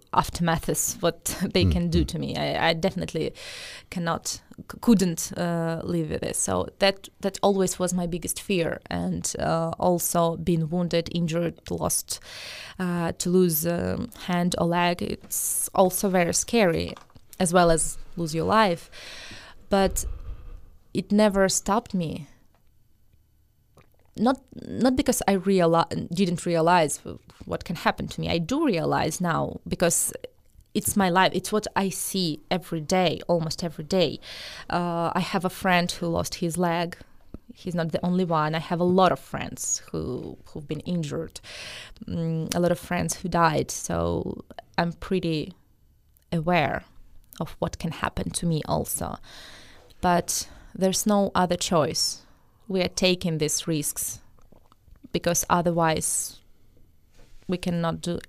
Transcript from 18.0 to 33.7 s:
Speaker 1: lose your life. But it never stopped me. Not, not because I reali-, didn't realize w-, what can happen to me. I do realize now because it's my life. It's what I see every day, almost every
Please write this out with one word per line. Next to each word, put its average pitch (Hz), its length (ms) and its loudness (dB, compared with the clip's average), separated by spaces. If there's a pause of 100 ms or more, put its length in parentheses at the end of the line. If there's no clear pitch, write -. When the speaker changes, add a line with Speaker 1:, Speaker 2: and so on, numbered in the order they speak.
Speaker 1:
lose 165 180 -4
your 160 120 -2
life. 196 440 2 (800)
But 196 340 2 (880)
it - 180 -4
never 202 380 6
stopped - 460 -2
me. 165 320 -4 (1900)
Not, 262 240 2 (260)
not 254 300 2
because 262 320 2
I 196 80 4
reali-, 175 760 2
didn't 175 320 2
realize 170 540 4
w-, - 220 -14 (240)
what - 200 -6
can - 120 -6
happen - 320 -2
to - 120 -8
me. 165 80 -2
I 170 100 2
do 262 280 0
realize 156 540 0
now 156 480 -2
because - 440 2 (600)
it's - 220 -2
my 196 120 4
life. 180 260 4
It's - 180 -4
what 208 240 0
I 190 140 0
see 175 500 -4 (100)
every 170 300 -4
day, 170 480 2
almost 165 340 0
every 165 220 -6